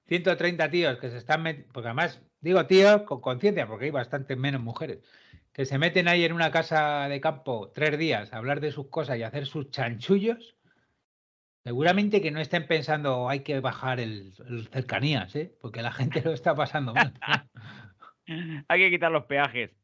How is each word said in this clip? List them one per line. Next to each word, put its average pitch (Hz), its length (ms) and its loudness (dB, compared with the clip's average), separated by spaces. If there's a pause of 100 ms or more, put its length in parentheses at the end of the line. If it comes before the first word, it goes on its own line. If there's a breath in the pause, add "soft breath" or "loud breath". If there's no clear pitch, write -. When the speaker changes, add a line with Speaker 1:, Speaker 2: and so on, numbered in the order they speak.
Speaker 1:
ciento 175 280 2
treinta 170 340 0
tíos 156 300 2
que 131 100 -8
se 120 80 -10
están 156 260 0
met-, 151 280 -6
porque 117 160 -10
además, 151 340 -2 (200)
digo 170 260 4
tíos 202 360 8
con 139 180 -6
conciencia, 135 460 0
porque 110 180 -8
hay 151 60 -2
bastante 135 440 -4
menos 135 260 -2
mujeres, 117 380 -8 (540 soft breath)
que 139 120 -4
se 135 140 -2
meten 170 280 2
ahí 175 180 4
en 165 80 2
una 165 180 2
casa 151 560 2
de 143 140 -4
campo 139 520 -4
tres 147 240 0
días 123 360 -2
a 117 40 -10
hablar 135 220 -2
de 147 120 -4
sus 143 180 -10
cosas 139 280 -4
y 113 60 -4
a 113 40 -6
hacer 139 180 -6
sus 147 260 -8
chanchullos, 190 840 -2 (1080)
seguramente 185 580 2
que 156 100 -2
no 151 80 -6
estén 156 280 -2
pensando, 143 640 0
"Hay 139 100 0
que 139 200 -2
bajar 127 400 -2
el, 101 340 -8 (140)
el 117 200 -8
cercanías, 123 680 -2
¿eh? 160 260 -8
Porque 113 200 -10
la 120 100 -4
gente 147 320 -2
lo 160 100 0
está 151 220 0
pasando 139 380 -2
mal". - 280 2
<laughs> - 1500 -8
Speaker 2:
Hay 175 120 4
que 190 120 6
quitar 165 200 2
los 147 140 0
peajes. 127 460 -2 (120)